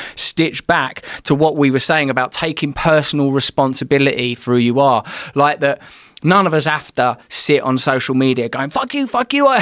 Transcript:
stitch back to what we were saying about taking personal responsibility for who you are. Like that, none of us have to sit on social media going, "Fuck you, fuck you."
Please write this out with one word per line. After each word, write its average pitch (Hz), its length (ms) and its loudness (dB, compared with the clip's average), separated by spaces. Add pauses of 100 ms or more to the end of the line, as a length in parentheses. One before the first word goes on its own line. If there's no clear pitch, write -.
(160)
stitch - 500 -2
back 151 380 -2 (220)
to 147 100 2
what 156 220 2
we 143 140 4
were 131 80 2
saying 151 300 2
about 127 220 -2
taking 156 400 -6
personal 147 600 0
responsibility 135 1040 0
for - 180 -2
who 123 60 4
you 120 200 2
are. 131 240 2 (320)
Like 143 240 2
that, 139 200 0 (440)
none 185 220 4
of 160 80 0
us 151 120 2
have 151 280 -4
to 123 240 0 (120)
sit - 340 2
on 131 160 0
social 131 340 0
media 127 340 0
going, 131 220 -6
"Fuck 254 240 -4
you, 277 140 -2
fuck 254 260 -4
you." 285 140 2 (140)